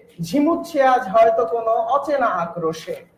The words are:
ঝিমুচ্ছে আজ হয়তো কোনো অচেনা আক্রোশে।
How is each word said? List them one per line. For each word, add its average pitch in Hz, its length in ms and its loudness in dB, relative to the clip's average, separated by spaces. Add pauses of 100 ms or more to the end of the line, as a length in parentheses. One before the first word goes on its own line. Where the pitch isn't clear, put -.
(220)
ঝিমুচ্ছে 294 600 0
আজ 247 260 2
হয়তো 226 360 4
কোনো 226 260 -2
অচেনা 233 560 0
আক্রোশে। 170 680 -4 (220)